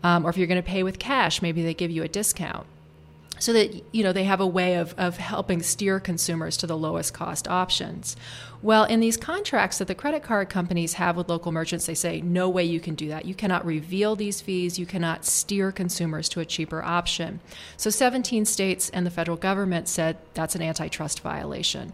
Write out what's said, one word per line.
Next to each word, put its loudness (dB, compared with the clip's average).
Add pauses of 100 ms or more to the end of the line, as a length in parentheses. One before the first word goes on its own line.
Um, 6
or 4
if 0
you're 4
gonna 2
pay 0
with -2
cash, 2
maybe 0
they 0
give -2
you -2
a -4
discount. -2 (720)
So 0
that, 4
you 2
know, 4
they 2
have 4
a 4
way 4
of, -2
of 0
helping -2
steer 2
consumers -2
to -4
the -2
lowest -2
cost -6
options. -2 (460)
Well, 8
in 4
these 4
contracts 0
that -2
the -2
credit -2
card 0
companies 0
have 2
with -2
local 0
merchants, -2
they -4
say, -2
"No 2
way 4
you 2
can -4
do -6
that. -6
You -6
cannot 0
reveal 0
these -2
fees. -2
You -4
cannot -2
steer 0
consumers -2
to -4
a -2
cheaper -4
option." -2 (360)
So 0
seventeen 2
states 0
and 0
the 0
federal -2
government 0
said 0 (180)
that's -2
an -2
antitrust -4
violation, -4